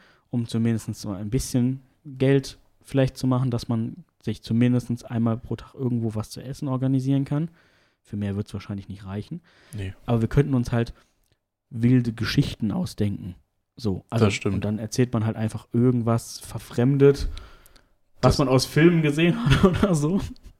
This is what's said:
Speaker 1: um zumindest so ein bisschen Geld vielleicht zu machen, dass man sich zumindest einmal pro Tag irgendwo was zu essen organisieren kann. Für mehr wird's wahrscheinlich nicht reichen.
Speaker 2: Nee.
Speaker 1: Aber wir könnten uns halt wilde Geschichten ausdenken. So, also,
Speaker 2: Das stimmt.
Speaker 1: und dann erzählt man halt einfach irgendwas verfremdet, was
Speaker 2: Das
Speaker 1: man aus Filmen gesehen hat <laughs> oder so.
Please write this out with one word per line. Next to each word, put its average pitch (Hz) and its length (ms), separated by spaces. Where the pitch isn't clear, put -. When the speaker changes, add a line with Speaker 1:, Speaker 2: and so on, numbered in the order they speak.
Speaker 1:
um 120 180
zumindest 113 460
so - 160
ein 101 200
bisschen 131 520
Geld 135 520
vielleicht 135 300
zu - 80
machen, 127 240
dass 117 180
man 117 360
sich 110 200
zumindest 123 680
einmal 113 260
pro 120 200
Tag - 180
irgendwo 117 400
was 107 160
zu - 120
essen 135 260
organisieren 135 560
kann. 147 260
Für - 140
mehr 101 200
wird's 104 180
wahrscheinlich 98 340
nicht 98 160
reichen. 104 380
Speaker 2:
Nee. 95 180
Speaker 1:
Aber 117 160
wir 113 60
könnten 143 260
uns 123 180
halt 117 220
wilde 120 440
Geschichten 110 580
ausdenken. - 640
So, 98 340
also, 113 140
Speaker 2:
Das 98 100
stimmt. 98 220
Speaker 1:
und 92 80
dann 104 140
erzählt 123 340
man 110 140
halt 113 100
einfach - 360
irgendwas 117 680
verfremdet, 139 880
was 127 100
Speaker 2:
Das - 60
Speaker 1:
man 139 100
aus 127 160
Filmen 165 380
gesehen 160 420
hat 135 200
<laughs> 185 180
oder 202 120
so. 151 260